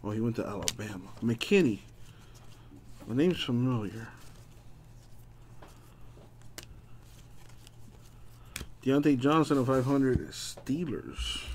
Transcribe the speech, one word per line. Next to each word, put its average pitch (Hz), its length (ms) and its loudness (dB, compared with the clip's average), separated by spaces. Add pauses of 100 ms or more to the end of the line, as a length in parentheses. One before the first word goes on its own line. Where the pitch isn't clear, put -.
Oh, 104 100 -4
he 110 80 -2
went 113 160 0
to 107 100 -2
Alabama. 98 640 -6 (120)
McKinney. 117 580 4 (1300)
The 113 80 -4
name's 151 280 4
familiar. 117 680 0 (4000)
Deontay 143 360 4
Johnson 147 400 4
of 123 80 2
five 131 180 4
hundred 135 460 4
Steelers. - 1120 -6 (120)